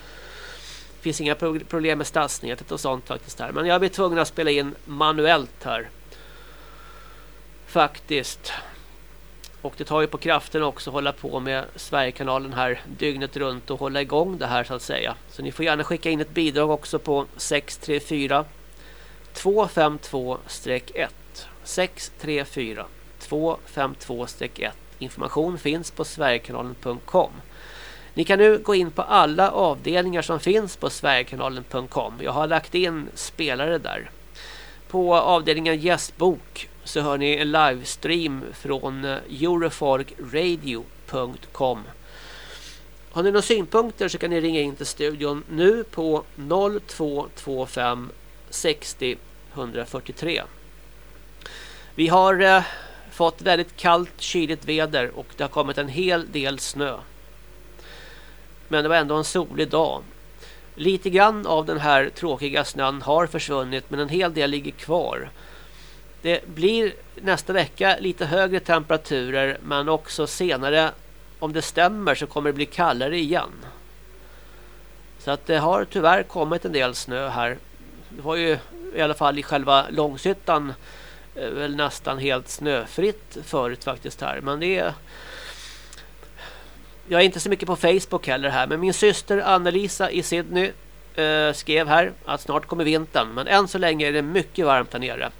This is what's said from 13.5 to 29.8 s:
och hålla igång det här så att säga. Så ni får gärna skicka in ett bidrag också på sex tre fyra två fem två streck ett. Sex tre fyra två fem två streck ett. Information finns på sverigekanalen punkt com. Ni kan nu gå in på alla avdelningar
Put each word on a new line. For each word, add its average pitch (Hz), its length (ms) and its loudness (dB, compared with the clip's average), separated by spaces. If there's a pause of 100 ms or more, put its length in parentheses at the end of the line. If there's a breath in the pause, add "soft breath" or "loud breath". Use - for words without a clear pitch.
och 131 100 -6
hålla 139 200 -2
igång 165 380 0
det 139 80 -4
här 123 180 0
så 131 100 -8
att 123 80 -6
säga. 123 320 -4 (160)
Så - 120 -12
ni 139 100 -6
får 160 120 -4
gärna 151 200 2
skicka 165 260 -2
in 156 100 2
ett 156 140 -6
bidrag 151 360 2
också 151 280 -2
på 143 280 0 (100)
sex - 400 -4
tre 147 240 -2
fyra 143 440 0 (880 loud breath)
två 202 360 2
fem 151 300 2
två 127 480 -6
streck - 480 -6
ett. - 200 -4 (500)
Sex - 560 -4
tre 147 240 -2
fyra 110 420 -6 (320)
två 160 480 -2
fem 135 280 -2
två 123 320 -8
streck - 320 -10
ett. 107 180 -6 (220)
Information 147 600 -2
finns 156 320 -2
på - 140 -6
sverigekanalen 123 800 -2
punkt 123 240 -6
com. - 240 4 (840 loud breath)
Ni 165 100 2
kan 190 140 4
nu 214 200 8
gå 208 160 0
in 175 160 4
på - 120 -2
alla 185 480 6
avdelningar 175 720 2